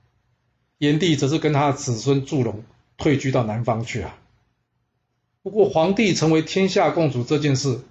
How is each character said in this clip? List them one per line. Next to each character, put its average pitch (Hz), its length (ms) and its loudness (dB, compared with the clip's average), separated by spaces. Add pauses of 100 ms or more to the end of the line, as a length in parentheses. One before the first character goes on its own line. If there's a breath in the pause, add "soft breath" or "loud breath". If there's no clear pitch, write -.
(800)
炎 147 200 0
帝 165 180 2
则 135 120 -2
是 156 100 0
跟 156 140 0
他 143 180 2
的 131 60 -2
子 120 220 -6
孙 135 260 0
祝 135 180 -2
融 107 220 -6 (320)
退 139 220 0
居 135 120 -2
到 131 140 0
南 110 200 -4
方 113 200 -2
去 113 160 -8
啊。 - 180 -12 (1200)
不 190 80 -8
过 196 180 2
皇 165 260 2
帝 202 200 2
成 156 160 2
为 160 100 4
天 190 300 0
下 185 180 2
共 147 240 0
主 120 100 -2
这 147 160 0
件 143 160 2
事 127 360 -2